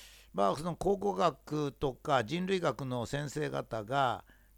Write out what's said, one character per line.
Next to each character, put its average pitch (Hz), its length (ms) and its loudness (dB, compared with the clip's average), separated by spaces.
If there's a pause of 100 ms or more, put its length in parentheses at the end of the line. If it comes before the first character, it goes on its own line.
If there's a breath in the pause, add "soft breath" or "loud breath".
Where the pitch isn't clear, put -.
(340 loud breath)
ま 196 160 2
あ、 156 60 0
そ 135 60 -8
の 170 140 -4
考 190 220 0
古 196 160 0
学 151 580 0
と 139 220 -2
か 135 280 2
人 156 240 -2
類 190 140 0
学 143 240 0
の 127 220 -2
先 143 240 -4
生 147 180 -4
方 131 340 -4
が 120 420 0 (340 soft breath)